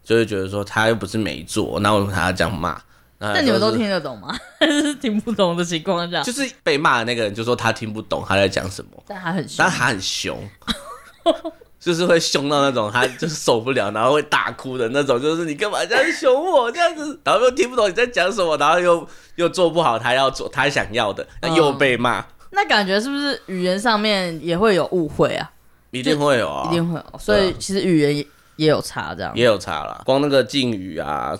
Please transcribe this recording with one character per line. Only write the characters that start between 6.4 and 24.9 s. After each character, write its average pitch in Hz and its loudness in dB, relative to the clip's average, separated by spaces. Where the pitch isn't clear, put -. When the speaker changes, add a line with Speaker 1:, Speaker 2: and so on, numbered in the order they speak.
Speaker 1:
被 151 2
骂 143 4
的 113 -2
那 120 0
个 117 0
人 101 -2
就 113 -6
说 120 2
他 117 0
听 110 -4
不 107 -8
懂 78 -6
他 92 2
在 98 4
讲 90 -2
什 - -12
么， - -20
Speaker 2:
但 - -12
他 175 -6
很 175 -4
凶。 - -14
Speaker 1:
但 175 4
他 127 -2
很 107 -2
凶。 - -6
<laughs> 320 -2
就 175 -2
是 170 0
会 170 6
凶 139 -2
到 147 2
那 139 4
种， 117 0
他 123 2
就 131 -4
是 160 -4
受 123 2
不 123 -2
了， 104 0
然 107 0
后 127 4
会 151 2
大 120 0
哭 127 -10
的 117 0
那 139 0
种， 131 2
就 151 0
是 170 -2
“你 151 -4
干 208 -2
嘛 170 -2
这 208 -2
样 302 2
凶 277 2
我？” 254 4
这 262 -8
样 339 2
子， 302 -10
然 147 2
后 202 2
又 247 6
听 247 0
不 247 -10
懂 214 2
你 185 -2
在 220 0
讲 233 0
什 233 -4
么， 160 2
然 143 4
后 175 4
又， 175 4
又 170 2
做 170 2
不 160 2
好 120 2
他 123 2
要 135 4
做， - -10
他 139 0
想 127 0
要 107 0
的， - -8
那 131 -2
又 151 4
被 139 2
骂。 117 0
Speaker 2:
嗯。 - -8
那 403 0
感 214 2
觉 190 2
是 254 -6
不 277 -4
是 285 -4
语 180 -4
言 185 0
上 220 0
面 190 -2
也 165 -2
会 202 4
有 151 0